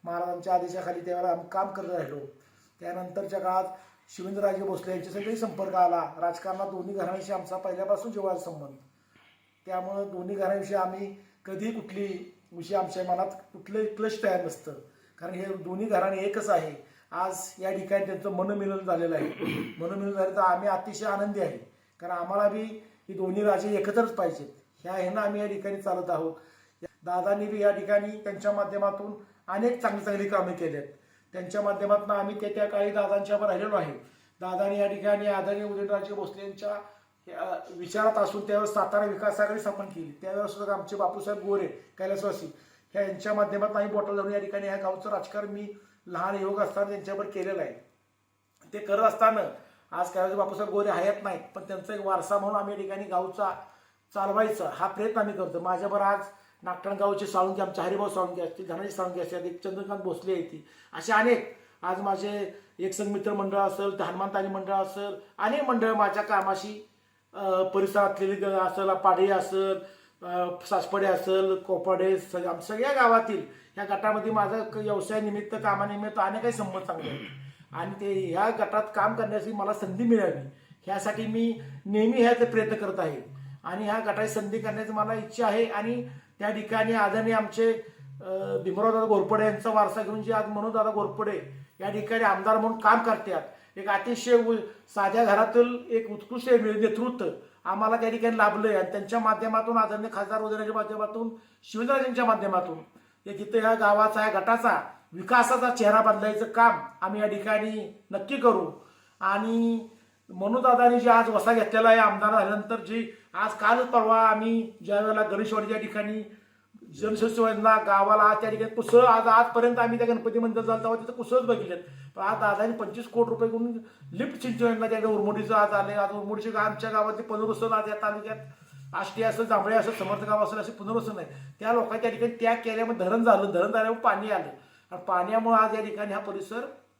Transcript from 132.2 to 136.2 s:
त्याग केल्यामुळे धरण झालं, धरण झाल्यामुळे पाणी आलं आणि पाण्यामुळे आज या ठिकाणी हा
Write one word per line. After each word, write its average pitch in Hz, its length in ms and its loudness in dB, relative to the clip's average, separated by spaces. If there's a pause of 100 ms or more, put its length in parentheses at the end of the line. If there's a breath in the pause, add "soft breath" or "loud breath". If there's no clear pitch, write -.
त्याग 226 240 2
केल्यामुळे 226 420 -2
धरण 208 260 2
झालं, 196 260 6
धरण 180 220 2
झाल्यामुळे 226 280 2
पाणी 202 300 2
आलं 185 200 -2 (400 loud breath)
आणि 180 120 -12
पाण्यामुळे 214 540 2
आज 214 180 6
या 220 100 -2
ठिकाणी 208 280 -4
हा 202 80 -2